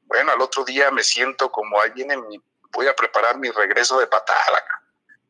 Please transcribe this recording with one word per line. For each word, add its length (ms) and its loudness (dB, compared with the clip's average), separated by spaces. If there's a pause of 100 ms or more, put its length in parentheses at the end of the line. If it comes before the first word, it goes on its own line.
bueno, 280 0
al 100 2
otro 220 -2
día 260 2
me 120 0
siento 480 -2
como, 300 0
"Ahí 100 2
viene 280 -6
mi, 200 -14 (340)
voy 160 -2
a 80 2
preparar 420 0
mi 120 -4
regreso 480 2
de 80 4
patada", 580 2 (640)